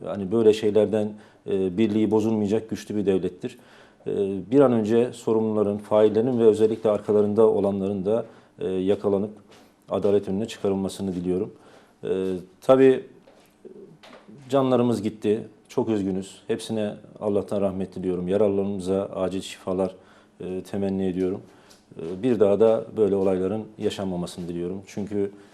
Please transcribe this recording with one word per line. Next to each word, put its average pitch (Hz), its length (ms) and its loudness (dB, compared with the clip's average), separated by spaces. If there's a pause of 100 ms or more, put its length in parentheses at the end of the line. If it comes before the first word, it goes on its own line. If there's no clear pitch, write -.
hani 92 280 -8
böyle 110 200 6
şeylerden, 107 560 0 (420)
e, 95 280 -2
birliği 107 320 2
bozulmayacak 107 600 0
güçlü 104 260 -8
bir 101 100 -2
devlettir. 95 520 -2 (480)
E, 107 40 -6 (400)
bir 135 100 6
an 131 120 6
önce 117 400 2
sorumluların, 107 640 0
faillerin 107 600 2
ve 113 60 4
özellikle 110 460 4
arkalarında 104 560 2
olanların 98 580 0
da, 110 200 0 (340)
e, - 100 -6
yakalanıp 98 600 0 (600)
adalet 98 380 0
önüne 101 200 -4
çıkarılmasını 98 640 -4
diliyorum. 90 380 -4 (520)
E, 107 40 -6 (520)
tabii 131 440 6 (1400)
canlarımız 123 540 2
gitti. 107 460 -2 (200)
Çok 117 200 -2
üzgünüz. 95 580 -4
Hepsine 110 480 -6 (260)
Allah'tan 104 400 -2
rahmet 95 340 -4
diliyorum. 90 340 -4
Yaralılarımıza 98 760 0
acil 95 380 -6
şifalar, 92 540 -4 (460)
e, 92 220 -8
temenni 95 440 -4
ediyorum. 92 340 -2 (560)
E, 92 260 -10
bir 117 180 0
daha 98 200 4
da 113 240 4 (120)
böyle 101 200 2
olayların 95 480 0 (140)
yaşanmamasını 92 720 -6
diliyorum. 87 380 -8
Çünkü 101 440 -4 (240)